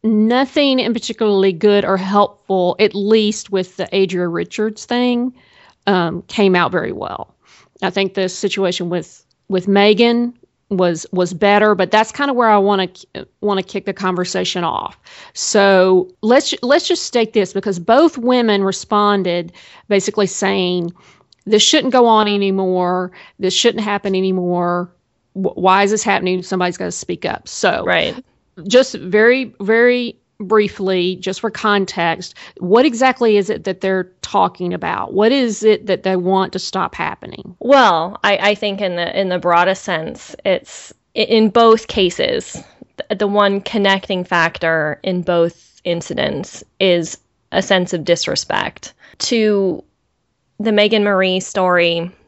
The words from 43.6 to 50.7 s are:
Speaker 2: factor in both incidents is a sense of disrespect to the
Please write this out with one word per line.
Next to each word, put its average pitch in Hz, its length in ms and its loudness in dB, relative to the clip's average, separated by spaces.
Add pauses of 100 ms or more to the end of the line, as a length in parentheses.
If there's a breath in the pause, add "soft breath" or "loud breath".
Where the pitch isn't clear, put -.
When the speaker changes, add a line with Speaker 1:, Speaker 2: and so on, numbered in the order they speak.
Speaker 2:
factor 165 800 0
in 180 200 -4
both 170 600 -2
incidents 165 800 -6 (160)
is 175 380 0 (340)
a 196 100 -2
sense 185 300 0
of 165 140 -6
disrespect - 880 -4 (240 soft breath)
to 208 680 -2 (760)
the 220 120 -2